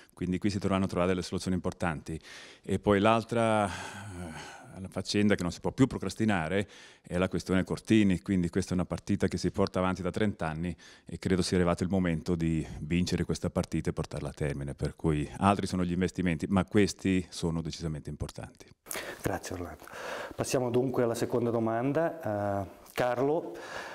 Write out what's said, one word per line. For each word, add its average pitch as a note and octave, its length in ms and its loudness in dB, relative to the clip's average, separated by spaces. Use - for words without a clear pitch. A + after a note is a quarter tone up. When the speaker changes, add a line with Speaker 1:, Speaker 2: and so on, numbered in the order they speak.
Speaker 1:
quindi F2+ 240 -2
qui G2+ 120 0
si G2+ 80 -2
dovranno F#2+ 280 2
trovare F2 240 2
delle F2+ 120 0
soluzioni F#2 320 -4
importanti. E2 640 -4
E F#2+ 160 0
poi G2+ 200 4
l'altra, A2 680 4
eh, - 1120 -10
la F#2+ 80 -8
faccenda G#2 460 2
che F#2 80 2
non F2 100 0
si - 80 -12
può F2+ 120 -2
più C3 140 6
procrastinare G2 840 0
è F2 160 -4
la F#2 100 2
questione F2+ 360 0
Cortini, F#2+ 560 4
quindi F2+ 280 0
questa F#2 220 -2
è F#2 40 0
una F2+ 100 0
partita F#2+ 440 0
che - 80 -2
si F2+ 140 -2
porta G2 280 0
avanti F#2 240 0
da F2 80 -2
trenta G2+ 380 -2
anni E2 260 -4
e - 140 -10
credo F2+ 240 2
sia F#2+ 140 0
arrivato F2 260 4
il F2 80 0
momento F2+ 440 2
di E2 320 0
vincere E2+ 440 0
questa E2+ 260 -2
partita - 400 -2
e - 20 0
portarla D2 380 -6
a - 20 -10
termine, C#2 420 -4
per D2 220 -6
cui D2+ 420 0
altri G2 280 4
sono F#2 180 -2
gli F2 80 -2
investimenti, F2 560 0
ma F#2+ 160 4
questi F#2+ 640 2
sono E2 320 -2
decisamente D#2 500 -6
importanti. - 560 -12
Speaker 2:
Grazie F#2 320 -4
Orlando. E2+ 300 -10
Passiamo B2+ 360 0
dunque B2 320 2
alla A#2 120 2
seconda A#2 360 0
domanda. A2+ 1120 0
Eh, - 220 -14
Carlo, C3 540 0